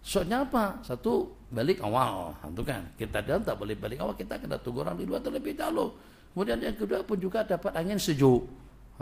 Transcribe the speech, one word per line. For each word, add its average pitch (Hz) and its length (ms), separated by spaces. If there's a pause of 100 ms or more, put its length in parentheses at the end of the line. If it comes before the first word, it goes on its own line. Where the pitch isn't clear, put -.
Syoknya 208 460
apa? 220 400
Satu, 233 420 (220)
balik 131 320
awal. 104 560
Ha, 73 160
tu 107 80
kan. 107 320
Kita 110 260
dalam 143 220
tak 107 160
boleh 104 160
balik 110 240
awal, 208 160
kita - 240
kena - 240
tunggu 123 240
orang - 100
di 92 80
luar - 160
terlebih - 380
dahulu. - 340 (380)
Kemudian 226 320
yang 226 160
kedua 202 240
pun 208 160
juga 190 240
dapat 190 320
angin 185 240
sejuk. 135 480 (560)